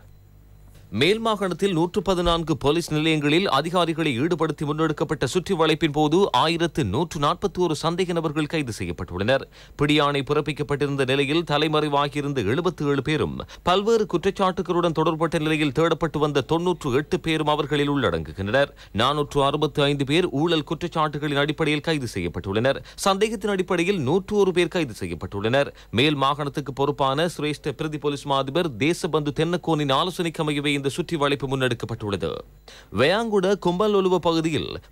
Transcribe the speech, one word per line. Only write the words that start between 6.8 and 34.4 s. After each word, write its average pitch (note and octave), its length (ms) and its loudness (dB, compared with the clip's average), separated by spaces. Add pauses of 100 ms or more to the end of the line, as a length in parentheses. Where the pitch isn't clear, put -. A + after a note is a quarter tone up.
நூற்று A#2+ 340 -2
நாற்பத்தோரு E3+ 520 0 (120)
சந்தேக F3 300 -2
நபர்கள் D#3 320 -2
கைது C#3+ 340 -4
செய்யப்பட்டுள்ளனர். F#2 640 -2 (400)
பிடியாணை C#3+ 400 2
பிறப்பிக்கப்பட்டிருந்த C#3+ 840 -2
நிலையில் C#3 460 2
தலைமறைவாகியிருந்த D3 880 2
எழுபத்தி C#3+ 460 0
ஏழு C#3+ 140 2
பேரும் A2+ 380 0 (240)
பல்வேறு G#3 420 4
குற்றச்சாட்டுகளுடன் F3+ 840 0
தொடர்பட்ட D#3+ 480 0
நிலையில் D3+ 400 2
தேடப்பட்டு E3 400 2
வந்த C#3+ 220 2
தொன்னூற்று E3 520 -2
எட்டு D3+ 260 0
பேரும் D#3 280 0
அவர்களில் D3 440 0
உள்ளடங்குகின்றனர். G#2+ 800 0 (280)
நானூற்று C#3+ 460 2
அறுபத்தி D3 380 0
ஐந்து C#3+ 240 2
பேர் D3 240 2
ஊழல் D#3 340 0
குற்றச்சாட்டுகளின் D3+ 720 -2
அடிப்படையில் D3+ 440 0
கைது D3 320 -2
செய்யப்பட்டுள்ளனர். G2 680 -2 (120)
சந்தேகத்தின் G#3 560 0
அடிப்படையில் F3+ 500 0
நூற்று F#3+ 360 0
ஒரு F#3+ 140 4
பேர் F3 160 2
கைது D#3 320 -2
செய்யப்பட்டுள்ளனர். G2+ 680 -2 (240)
மேல் D3 240 2
மாகாணத்துக்கு C#3 580 -2
பொறுப்பான C#3 540 0 (100)
சிரேஷ்ட D3+ 340 -4
பிரதி D3+ 260 -6
போலீஸ் C#3+ 280 -4
மா C#3 120 0
அதிபர் C3+ 380 -2
தேசபந்து D3+ 600 0
தென்னக்கோனின் D#3+ 560 0
ஆலோசனைக்கு E3 520 -2
அமையவே D3 320 0
இந்த C#3+ 140 -2
சுற்றி E3+ 280 -4
வளைப்பு C#3+ 300 0
முன்னெடுக்கப்பட்டுள்ளது. A2+ 880 -2 (600)
வயாங்குட G3 560 2 (120)
கும்பலொலுவ F#3+ 500 2
பகுதியில் D#3+ 640 0 (120)